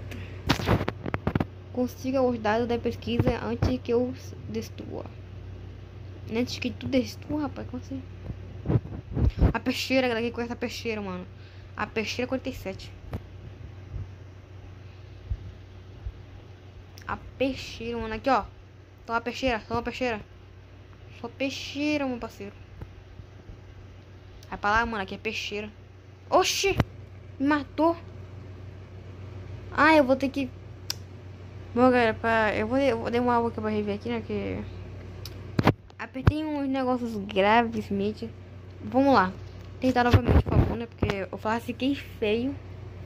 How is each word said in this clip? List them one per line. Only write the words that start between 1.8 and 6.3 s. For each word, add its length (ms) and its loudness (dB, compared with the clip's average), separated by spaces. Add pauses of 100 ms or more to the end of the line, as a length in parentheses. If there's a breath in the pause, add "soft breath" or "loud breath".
os 160 2
dados 300 2
da 100 2
pesquisa 640 2
antes 400 2
que 100 0
eu 220 4
s-, 200 -12 (140)
destrua. 580 -8 (1200)